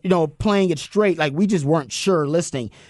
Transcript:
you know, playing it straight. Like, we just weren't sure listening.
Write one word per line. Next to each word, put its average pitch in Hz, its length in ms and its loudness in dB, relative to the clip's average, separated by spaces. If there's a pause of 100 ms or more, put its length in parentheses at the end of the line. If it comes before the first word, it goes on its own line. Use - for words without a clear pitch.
you 180 60 -2
know, 170 180 2
playing 196 420 0
it 156 80 -4
straight. 196 400 0
Like, 151 140 0
we 185 160 0
just 180 160 0
weren't 143 260 0
sure 160 380 0
listening. 143 420 -4 (200)